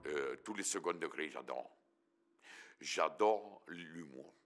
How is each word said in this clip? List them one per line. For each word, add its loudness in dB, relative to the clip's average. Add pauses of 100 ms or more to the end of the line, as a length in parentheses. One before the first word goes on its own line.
Euh, 0
tous -6
les -2
seconds 2
degrés, -2
j'adore. -6 (1120)
J'adore 4
l'humour. -10 (120)